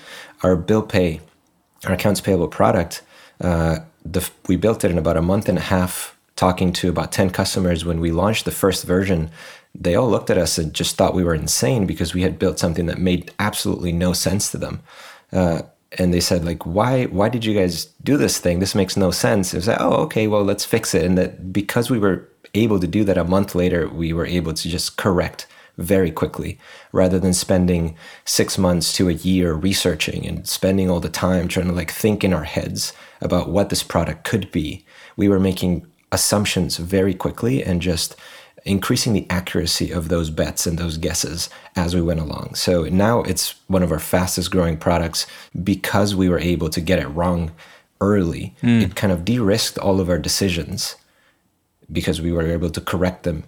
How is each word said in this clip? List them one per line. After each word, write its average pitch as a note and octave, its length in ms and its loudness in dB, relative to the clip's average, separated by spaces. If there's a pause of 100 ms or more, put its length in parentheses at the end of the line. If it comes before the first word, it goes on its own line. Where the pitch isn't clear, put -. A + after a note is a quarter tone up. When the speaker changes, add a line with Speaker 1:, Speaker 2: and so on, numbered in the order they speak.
(420)
Speaker 1:
our F#2 140 4
bill G#2 260 2
pay, F2+ 380 0 (640)
our F#2+ 80 0
accounts F#2+ 280 0
payable F2 260 0
product. F#2+ 540 0 (400)
Uh, E2 380 2 (260)
the E2+ 160 -2
f-, - 100 -8 (160)
we F#2 80 4
built G#2 300 2
it F#2 40 2
in F2 80 2
about E2 200 2
a E2 40 2
month G2 280 2
and F#2 80 2
a D#2 40 -2
half, - 560 -2 (200)
talking F#2 340 2
to - 180 -2
about E2 220 -2
ten F#2+ 180 2
customers. F2+ 540 0
When E2+ 160 -2
we E2 120 0
launched G2 340 0
the F2 60 -2
first - 340 0
version, F2+ 440 0 (460)
they F2+ 200 0
all A#2+ 140 4
looked G#2+ 200 0
at G2+ 80 4
us E2 200 0
and D#2 160 -2
just - 220 -4
thought F#2 180 4
we F2+ 120 2
were E2+ 100 2
insane G2 500 0
because E2+ 280 -2
we F2+ 80 0
had E2 180 0
built F#2 180 0
something E2+ 280 0
that D#2 120 -4
made F2 400 0
absolutely G2 540 -2
no F2 220 2
sense F#2+ 380 -2
to - 60 -6
them. D#2+ 240 -8 (520)
Uh, E2+ 280 2 (360)
and F2+ 160 2
they F2 80 2
said, F2 240 0
like, E2+ 200 -6
"Why, A#2+ 400 0
why G2 220 0
did A#2 160 -2
you A2 100 0
guys F2+ 320 0 (160)
do C3+ 140 2
this A2+ 220 2
thing? F2 220 0
This - 160 0
makes F#2+ 200 0
no F#2 160 4
sense." G#2 420 0
It E2+ 40 -4
was F2 100 -2
like, - 140 0
"Oh, - 220 2
okay, A2 240 0
well, G#2 180 2
let's G2+ 180 0
fix - 300 -2
it." E2+ 100 2
And F#2 140 4
that F#2 340 -2
because G2+ 380 0
we B2 100 2
were G2 300 0 (240)
able G#2 260 2
to F2 80 0
do G#2 160 0
that F#2+ 140 2
a E2+ 80 2
month F#2+ 300 2
later, F2 340 2
we D#2+ 240 -4
were E2 120 -2
able E2 280 -2
to E2+ 160 -6
just - 260 -6
correct F2 520 0 (300)
very F2 340 2
quickly, D#2+ 480 -6 (320)
rather F#2+ 260 4
than F2+ 160 2
spending F2+ 640 2 (300)
six - 320 0
months F2 360 2
to F#2 160 2
a E2+ 40 2
year F2+ 400 2
researching E2+ 720 -2
and D#2+ 200 -8
spending F#2+ 420 0
all F2 100 2
the E2+ 100 -4
time F2+ 380 0
trying F2+ 200 -2
to, F2 60 0
like, E2+ 160 -4
think G#2+ 340 0
in F#2+ 100 2
our D#2 100 0
heads E2+ 480 -6 (300)
about E2+ 280 0
what G2 200 0
this - 120 -2
product D#2+ 440 -2
could F#2+ 260 -2
be. - 340 -4 (300)
We G2+ 140 2
were G2 100 4
making F2+ 480 0 (240)
assumptions G2 640 0
very F#2+ 360 0
quickly A2+ 500 -2
and F2+ 180 0
just E2+ 340 -2 (500)
increasing G#2+ 480 0
the F#2 160 0
accuracy E2+ 600 -2
of E2 200 -4
those E2+ 200 0
bets D#2 380 -4
and E2 100 -2
those E2 200 -4
guesses - 520 -4 (280)
as F2 180 0
we F2 60 2
went E2 180 0
along. - 360 -8
So F2 280 2
now G2+ 380 2
it's - 340 -4 (120)
one F#2 160 2
of D#2+ 100 0
our D#2 60 0
fastest F2+ 520 -2
growing E2+ 240 2
products E2 500 0 (380)
because G2+ 500 0
we F#2 140 2
were F2 120 2
able E2+ 320 0
to F2 100 -2
get F2 180 2
it C2+ 80 -4
wrong E2+ 460 -2 (480)
early. F#2+ 600 0
Speaker 2:
Mm. A#2 200 4
Speaker 1:
It F2+ 140 -2
kind G2 180 2
of E2 100 -2
de-risked A2 540 0
all F#2+ 240 2
of F2 80 0
our E2+ 100 2
decisions E2+ 800 -2 (920)
because E2 300 -2
we E2+ 100 -2
were E2+ 140 0
able E2+ 240 -2
to E2 120 -6
correct - 420 -2
them E2 240 -4